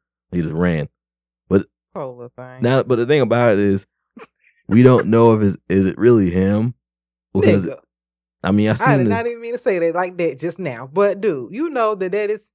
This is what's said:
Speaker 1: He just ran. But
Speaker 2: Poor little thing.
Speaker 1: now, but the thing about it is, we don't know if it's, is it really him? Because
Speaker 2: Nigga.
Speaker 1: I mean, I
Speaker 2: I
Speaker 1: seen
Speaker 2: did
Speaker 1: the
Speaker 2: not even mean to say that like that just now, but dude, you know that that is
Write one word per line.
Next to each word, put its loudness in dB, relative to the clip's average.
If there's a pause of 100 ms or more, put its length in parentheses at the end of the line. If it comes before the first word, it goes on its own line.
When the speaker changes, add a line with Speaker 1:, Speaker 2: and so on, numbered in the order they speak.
(320)
Speaker 1:
He -4
just -6
ran. -2 (600)
But 2 (280)
Speaker 2:
Poor -10
little -18
thing. -18
Speaker 1:
now, 2
but -2
the -2
thing 2
about 2
it 0
is, 0 (840)
we 4
don't 6
know 6
if 0
it's, 0 (120)
is 2
it -4
really 4
him? -2 (600)
Because 2
Speaker 2:
Nigga. -10 (640)
Speaker 1:
I 0
mean, 2
I 2
Speaker 2:
I 0
Speaker 1:
seen 2
Speaker 2:
did 0
Speaker 1:
the 0
Speaker 2:
not -2
even -8
mean -10
to -6
say -2
that 0
like -4
that -4
just -8
now, -10
but 0
dude, -4
you -6
know -2
that -6
that -4
is -8 (120)